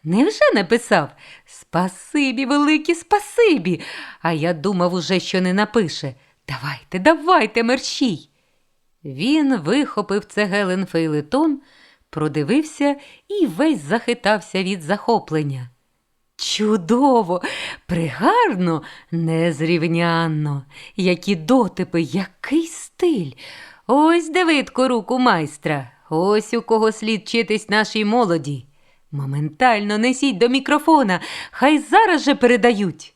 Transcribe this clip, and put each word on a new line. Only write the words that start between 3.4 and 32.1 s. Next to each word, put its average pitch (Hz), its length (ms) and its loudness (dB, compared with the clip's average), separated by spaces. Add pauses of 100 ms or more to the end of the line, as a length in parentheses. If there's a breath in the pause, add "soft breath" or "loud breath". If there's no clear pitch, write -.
А 165 100 0
я 165 220 0
думав 175 400 0
уже, 180 260 -2
що 185 220 -2
не 180 120 0
напише. 196 600 -2 (340 soft breath)
Давайте, 139 520 -8
давайте, 285 640 2
мерщій!» 247 680 -2 (760)
Він 254 540 0
вихопив 202 680 -2
Цегелин 196 600 -2
фейлетон, 165 760 -2 (480 soft breath)
продивився 180 880 -2 (320 loud breath)
і 392 180 0
весь 226 340 0
захитався 202 840 -2
від 185 180 -4
захоплення. 151 880 -2 (640)
«Чудово! 214 1080 0 (440 loud breath)
Пригарно! 175 960 0 (300 loud breath)
Незрівнянно! 165 1500 0 (300 loud breath)
Які 185 400 0
дотипи, 180 680 0
який 202 680 -4
стиль! 226 640 -4 (560 loud breath)
Ось, 320 420 2
Давидко, 302 580 0
руку 254 320 -2
майстра! 156 720 -2 (180)
Ось 202 440 0
у 233 80 0
кого 220 300 2
слід 214 300 -4
вчитись 220 480 -2
нашій 214 360 0
молоді! 170 600 0 (460)
Моментально 156 840 0
несіть 254 400 0
до 233 120 4
мікрофона, 269 680 2 (320 loud breath)
хай 294 280 2
зараз 370 440 4